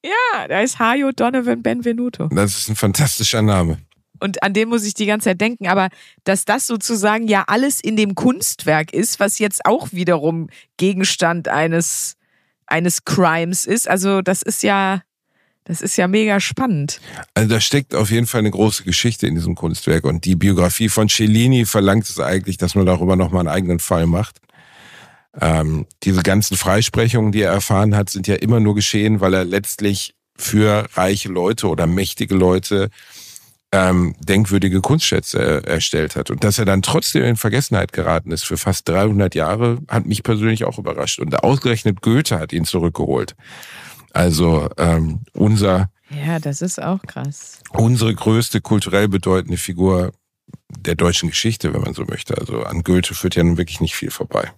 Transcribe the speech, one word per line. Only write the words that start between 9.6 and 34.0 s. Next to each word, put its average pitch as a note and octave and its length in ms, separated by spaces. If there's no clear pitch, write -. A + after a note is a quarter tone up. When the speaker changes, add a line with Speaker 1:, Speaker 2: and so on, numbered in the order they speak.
Speaker 1:
auch A#3+ 280
wiederum E3 580
Gegenstand F3+ 720
eines, E3 680
eines E3+ 400
Crimes E3+ 580
ist. A3+ 240
Also G3 320
das F#3 220
ist - 200
ja, G3 380
das E3+ 160
ist - 160
ja F3+ 100
mega G#3 320
spannend. F#3+ 640
Speaker 2:
Also A2 160
da A2 100
steckt - 360
auf G#2 160
jeden A#2 160
Fall A#2 140
eine G#2+ 100
große G2 340
Geschichte A2+ 420
in D#2 100
diesem E2+ 180
Kunstwerk. E2 500
Und E2 220
die F2+ 100
Biografie F#2 540
von G#2+ 180
Cellini A2+ 560
verlangt G2+ 460
es - 100
eigentlich, F2 380
dass F#2 160
man G2 100
darüber F2+ 320
nochmal F2+ 240
einen E2 160
eigenen F2 220
Fall E2 260
macht. E2+ 320
Ähm, D#2 460
diese F#2 180
ganzen G2 340
Freisprechungen, A2 760
die G#2+ 80
er F#2 100
erfahren G2+ 460
hat, G2+ 120
sind F#2+ 200
ja G2+ 80
immer A2+ 240
nur G#2 160
geschehen, G#2 440
weil F#2 140
er F#2 100
letztlich G2 680
für G#2+ 580
reiche F#2+ 340
Leute F#2+ 380
oder E2 220
mächtige F#2 480
Leute, F#2 520
ähm, F#2 480